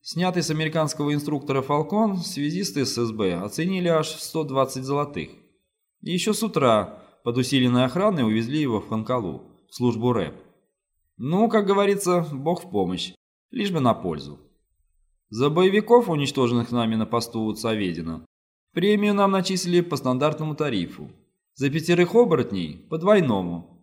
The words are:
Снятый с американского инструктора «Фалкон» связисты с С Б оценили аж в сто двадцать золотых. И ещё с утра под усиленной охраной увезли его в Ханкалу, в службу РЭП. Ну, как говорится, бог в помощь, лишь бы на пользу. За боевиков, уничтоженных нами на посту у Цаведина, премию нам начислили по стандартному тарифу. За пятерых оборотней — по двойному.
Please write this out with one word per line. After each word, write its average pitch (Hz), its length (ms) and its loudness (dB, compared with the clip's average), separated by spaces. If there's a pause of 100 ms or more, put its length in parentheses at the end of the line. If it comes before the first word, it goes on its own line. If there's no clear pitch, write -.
Снятый 175 420 -2
с 143 80 -4
американского 151 640 0
инструктора 143 480 -2
«Фалкон» 180 560 0
связисты 156 680 -4
с - 100 -4
С 117 180 -2
Б 101 220 0
оценили 170 540 -2
аж 156 200 2
в - 120 -12
сто - 240 -4
двадцать 135 400 -2
золотых. 139 460 -4 (720)
И 160 100 -6
ещё 185 200 0
с 208 100 -2
утра 120 600 2 (200)
под 120 160 -2
усиленной 127 460 2
охраной 170 400 0
увезли 117 360 0
его 117 200 0
в - 80 -16
Ханкалу, 107 560 -4 (260)
в - 40 -20
службу 120 380 0
РЭП. 87 220 -2 (840)
Ну, 175 320 0
как 220 180 2
говорится, 196 680 2
бог 147 320 -4
в - 60 -18
помощь, 92 440 -2 (360)
лишь 202 200 -4
бы 165 100 -2
на 120 140 4
пользу. 73 460 -8 (880)
За 120 200 0
боевиков, 202 580 4
уничтоженных 127 640 0
нами 113 240 0
на 110 100 -2
посту 113 380 -2
у 107 100 -2
Цаведина, 87 720 -4 (460)
премию 208 420 2
нам 202 160 2
начислили 180 500 0
по 170 160 -2
стандартному 147 600 -2
тарифу. 95 520 -4 (460)
За 139 160 -2
пятерых 175 460 2
оборотней — 120 600 2 (140)
по 160 80 -6
двойному. 113 720 2 (120)